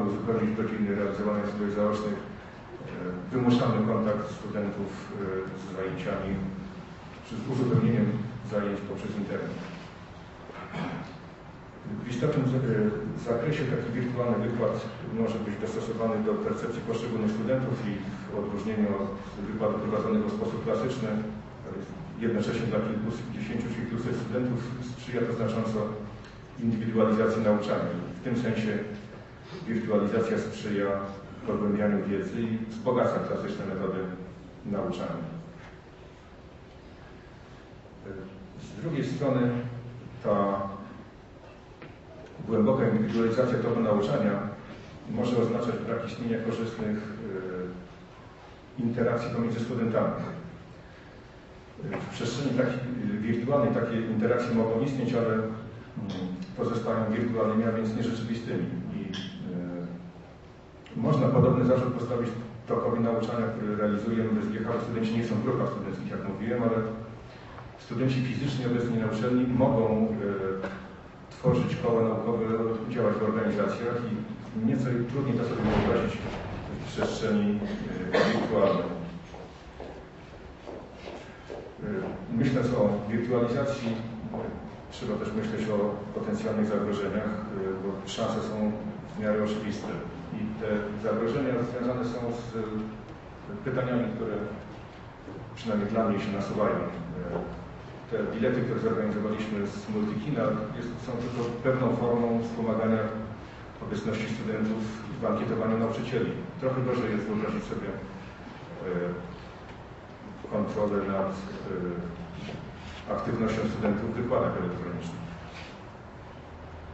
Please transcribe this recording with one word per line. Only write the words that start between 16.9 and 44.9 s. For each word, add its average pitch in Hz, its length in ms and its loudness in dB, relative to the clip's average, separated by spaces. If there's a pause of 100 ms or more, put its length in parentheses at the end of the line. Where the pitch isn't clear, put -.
studentów 113 400 2 (140)
i - 20 -2 (380)
w 214 80 -2
odróżnieniu 208 500 2 (140)
od - 80 0 (400)
wykładu 101 280 2
prowadzonego 107 500 2
w - 100 0
sposób - 260 -2
klasyczny, - 440 0 (1120)
jednocześnie 110 460 2
dla 104 200 2
kilkudziesięciu - 840 -2
czy 117 60 -2
kilkuset 117 420 -2
studentów 127 420 0 (320)
sprzyja 123 300 -4
to 117 120 2
znacząco 110 460 0 (840)
indywidualizacji 110 800 4
nauczania. 87 480 4 (300)
W - 40 -12
tym 170 120 2
sensie 214 420 2 (880)
wirtualizacja 104 720 4
sprzyja 101 480 0 (600)
pogłębianiu 104 600 4
wiedzy - 360 0
i 110 160 2 (120)
wzbogaca 120 480 4
klasyczne 101 480 -2
metody 95 320 -2 (680)
nauczania. 165 640 -2 (3250)
Z - 220 -12
drugiej 143 220 0
strony 127 360 2 (840)
ta 101 360 4 (1900)
głęboka 110 400 6
indywidualizacja 110 720 4
toku 117 220 2
nauczania 104 520 4 (800)